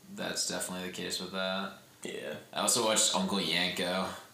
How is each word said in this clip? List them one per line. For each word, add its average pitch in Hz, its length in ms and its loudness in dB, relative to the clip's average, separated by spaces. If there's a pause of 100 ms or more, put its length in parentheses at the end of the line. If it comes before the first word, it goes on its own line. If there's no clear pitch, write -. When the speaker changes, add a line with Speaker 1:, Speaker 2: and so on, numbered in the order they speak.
(160)
Speaker 1:
that's 92 320 -2
definitely 90 400 -4
the 90 60 -8
case 90 260 -4
with 92 120 -8
that. 95 400 -2 (320)
Speaker 2:
Yeah. - 320 -6 (180)
Speaker 1:
I - 80 0
also 110 240 4
watched 110 300 6
Uncle 95 240 2
Yanko 90 680 2 (280)